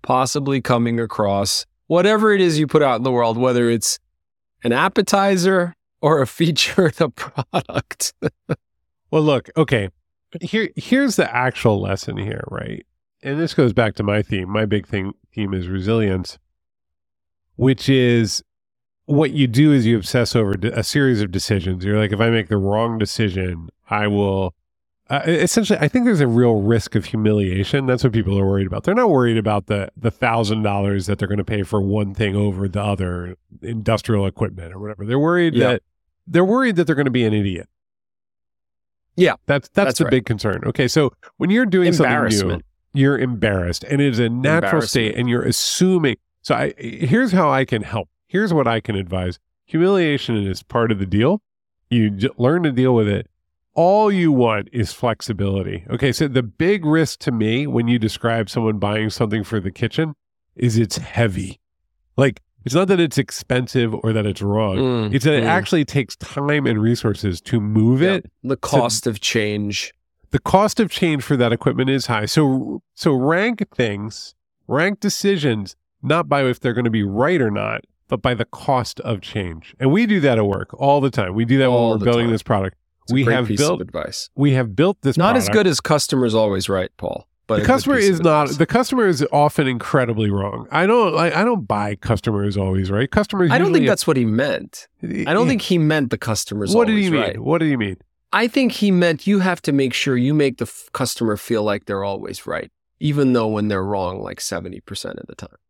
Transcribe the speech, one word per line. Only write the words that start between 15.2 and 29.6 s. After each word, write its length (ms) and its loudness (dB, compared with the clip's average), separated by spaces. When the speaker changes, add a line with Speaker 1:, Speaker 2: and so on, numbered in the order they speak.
Speaker 2:
theme 200 -4
is 160 -4
resilience, 680 -2
which 320 0
is 560 2
what 260 2
you 160 2
do 240 6
is 140 4
you 100 4
obsess 400 -2
over 200 2
de-, 220 -4
a 60 -2
series 380 2
of 100 -2
decisions. 540 -2
You're 120 0
like, 140 0
"If 80 -2
I 100 2
make 200 0
the 80 0
wrong 420 0
decision, 680 -4
I 180 0
will," 460 0
uh, 160 -2
e-, 60 2
essentially, 480 2
I 80 2
think 160 0
there's 160 2
a 80 4
real 340 4
risk 340 0
of 100 0
humiliation. 800 0
That's 180 0
what 80 4
people 260 0
are 80 2
worried 220 0
about. 160 -6
They're 100 0
not 160 2
worried 280 2
about 300 0